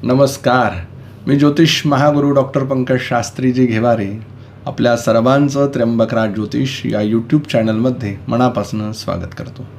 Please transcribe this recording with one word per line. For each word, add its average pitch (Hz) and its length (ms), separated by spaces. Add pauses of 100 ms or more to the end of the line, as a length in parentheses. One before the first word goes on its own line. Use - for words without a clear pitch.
नमस्कार, 127 680 (540)
मी 139 100
ज्योतिष 147 500
महागुरु 143 440
डॉक्टर 135 340
पंकज 131 360
शास्त्रीजी 127 680
घेवारे 110 560 (440)
आपल्या 117 300
सर्वांचं 135 720
त्र्यंबकराज 113 680
ज्योतिष 120 500
या 110 160
YouTube 113 520
चॅनलमध्ये 110 640 (120)
मनापासून 113 640
स्वागत 90 460
करतो. - 280 (120)